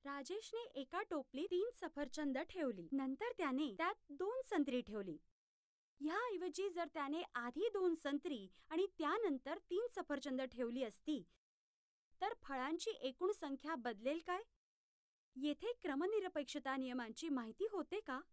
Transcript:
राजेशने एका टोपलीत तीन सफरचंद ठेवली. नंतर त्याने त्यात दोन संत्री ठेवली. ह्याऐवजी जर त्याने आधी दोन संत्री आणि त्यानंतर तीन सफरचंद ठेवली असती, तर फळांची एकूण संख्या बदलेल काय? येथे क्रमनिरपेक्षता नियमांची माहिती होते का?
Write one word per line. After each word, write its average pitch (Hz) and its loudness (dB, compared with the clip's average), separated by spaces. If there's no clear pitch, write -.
राजेशने 349 -4
एका 285 -2
टोपलीत 294 -2
तीन 381 4
सफरचंद 294 0
ठेवली. 262 -2
नंतर 269 0
त्याने 269 2
त्यात 349 2
दोन 392 0
संत्री 277 4
ठेवली. 196 -4
ह्याऐवजी 370 0
जर 339 0
त्याने 294 0
आधी 247 0
दोन 370 4
संत्री 285 -2
आणि 349 4
त्यानंतर 320 0
तीन 427 2
सफरचंद 277 -2
ठेवली 247 -2
असती, 226 -2
तर 427 0
फळांची 285 0
एकूण 339 0
संख्या 302 -2
बदलेल 240 0
काय? 359 -2
येथे 294 0
क्रमनिरपेक्षता 311 2
नियमांची 254 -2
माहिती 247 0
होते 381 0
का? 269 -4